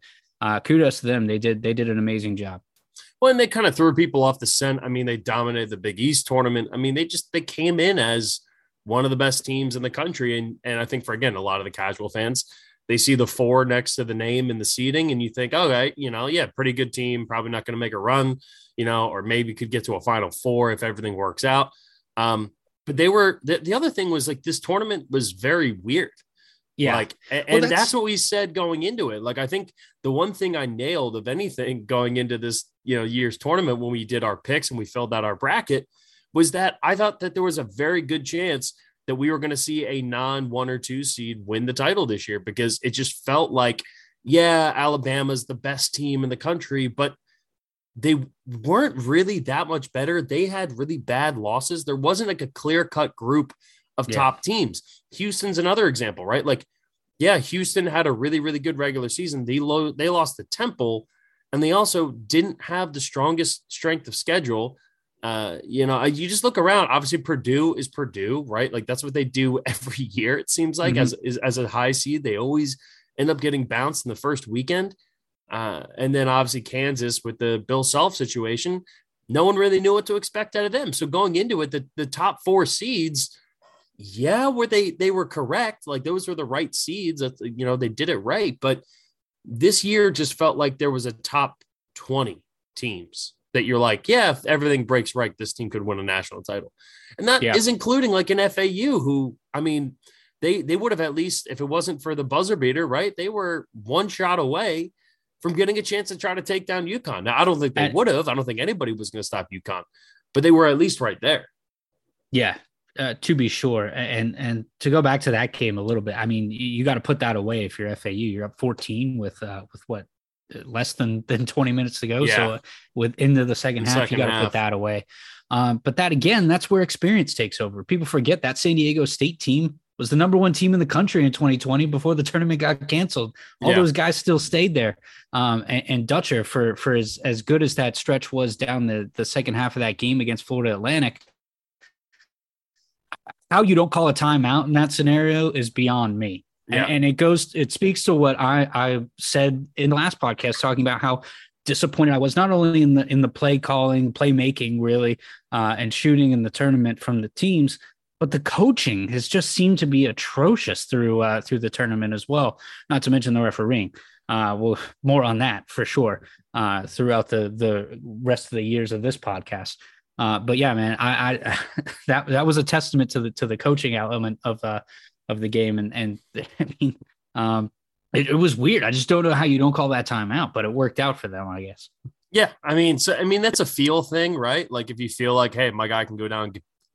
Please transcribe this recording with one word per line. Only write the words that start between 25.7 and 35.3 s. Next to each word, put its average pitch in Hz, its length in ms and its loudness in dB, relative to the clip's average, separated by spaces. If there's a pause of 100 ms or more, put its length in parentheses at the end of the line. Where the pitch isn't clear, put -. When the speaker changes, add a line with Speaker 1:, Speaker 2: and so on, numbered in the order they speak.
Speaker 2:
weird. 110 400 -2 (680)
Speaker 1:
Yeah. 131 200 2
Speaker 2:
Like, 110 180 -4 (160)
a-, 135 60 -2
Speaker 1:
Well, 147 100 -2
Speaker 2:
and 156 160 4
Speaker 1:
that's 160 80 2
Speaker 2:
that's 214 240 4
what 233 80 0
we 214 140 -2
said 196 380 -2
going 170 280 -2
into 196 280 -2
it. 107 120 -8
Like, 120 160 -4
I 135 80 -2
think 190 260 -6 (300)
the 135 80 0
one 170 220 0
thing 185 240 -2
I 139 100 -4
nailed 123 480 -4
of 110 140 -6
anything 127 580 -6
going 123 300 0
into 123 220 -2
this, 117 260 -4 (180)
you 123 160 0
know, 113 60 -2
year's 120 340 -2
tournament 151 400 0
when 120 140 -4
we 113 120 -6
did 113 200 -4
our 104 120 -2
picks 139 340 -4
and 123 80 -6
we 107 60 -6
filled 117 300 -6
out 110 100 -2
our 104 120 -2